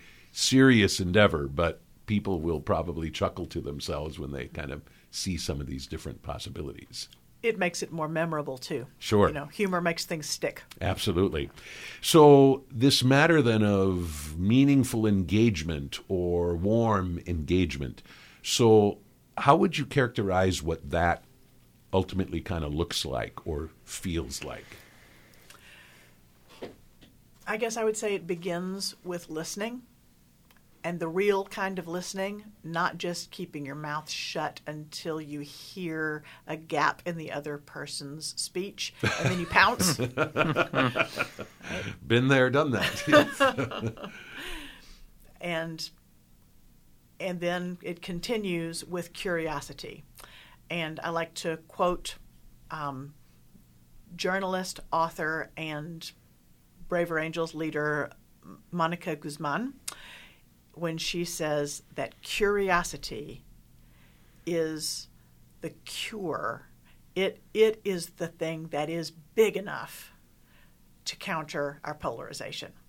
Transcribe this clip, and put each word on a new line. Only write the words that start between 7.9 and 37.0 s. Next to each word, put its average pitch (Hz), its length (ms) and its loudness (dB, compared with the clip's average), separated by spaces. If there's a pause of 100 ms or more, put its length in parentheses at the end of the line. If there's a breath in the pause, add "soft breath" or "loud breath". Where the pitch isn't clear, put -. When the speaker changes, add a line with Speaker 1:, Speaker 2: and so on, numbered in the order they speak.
Speaker 2:
more 156 180 -4
memorable, 156 500 -2
too. 127 280 -6 (120)
Speaker 1:
Sure. 104 300 4
Speaker 2:
You 151 60 0
know, 143 120 -8
humor 185 340 -2
makes 170 240 0
things 156 240 -6
stick. - 340 -6 (180)
Speaker 1:
Absolutely. 90 680 0 (520 loud breath)
So 143 680 10
this 123 320 4
matter, 147 380 6
then, 113 220 4
of 87 760 2
meaningful 120 680 6
engagement 90 1000 2
or 87 460 2
warm 98 720 2
engagement, 80 760 0 (400 loud breath)
so 110 560 6 (400)
how 143 180 8
would 190 220 2
you 139 80 -4
characterize 95 760 2
what 78 280 -4
that 85 340 2 (720)
ultimately 92 480 0
kind 82 200 -4
of 73 120 -4
looks 82 320 -2
like 62 400 -6
or 80 240 -6 (140)
feels - 600 -6
like? - 220 -12 (2750 soft breath)
Speaker 2:
I 208 100 -2
guess 226 220 -4
I 220 60 0
would 220 120 2
say 214 180 -2
it 170 120 -6
begins 180 760 -4
with 175 280 -8
listening, 208 520 -6 (1000)
and 175 160 -4
the 165 100 -4
real 196 360 2
kind 190 340 -4
of 170 100 -8
listening, 190 560 -6 (200)
not 170 340 -2
just 175 320 -6
keeping 165 360 -10
your 135 80 -10
mouth 151 360 -8
shut - 560 -6
until 151 540 -8
you 147 200 -10
hear 156 800 -6 (240 loud breath)
a 160 100 -6
gap 160 480 0